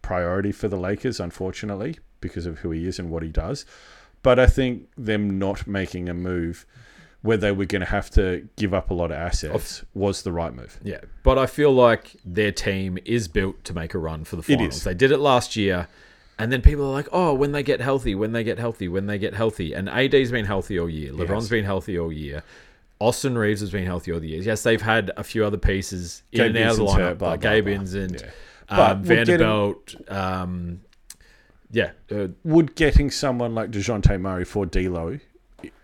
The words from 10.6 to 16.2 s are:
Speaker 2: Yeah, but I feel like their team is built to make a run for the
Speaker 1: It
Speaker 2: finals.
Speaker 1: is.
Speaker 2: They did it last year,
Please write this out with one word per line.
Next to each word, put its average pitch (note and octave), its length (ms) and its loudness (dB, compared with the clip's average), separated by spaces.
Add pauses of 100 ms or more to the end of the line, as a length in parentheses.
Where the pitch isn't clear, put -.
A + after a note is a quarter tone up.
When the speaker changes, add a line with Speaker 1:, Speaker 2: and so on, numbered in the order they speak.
Speaker 2:
Yeah, G2 180 -10 (220)
but C3 160 4
I C3 80 2
feel D3 260 4
like A#2+ 520 6
their G2+ 280 0
team F#2+ 520 -4
is A2+ 240 -2
built F#2+ 360 -2
to - 100 -10
make E2 200 -8
a F#2+ 40 -2
run D#2+ 260 -6
for - 120 -12
the D#2+ 60 -8 (100)
Speaker 1:
It C3+ 40 6
Speaker 2:
finals. G#2+ 220 0
Speaker 1:
is. - 60 -8
Speaker 2:
They F#2+ 100 -2
did C3 160 4
it C#3+ 80 4
last C3 380 2
year, F#2+ 320 0 (500)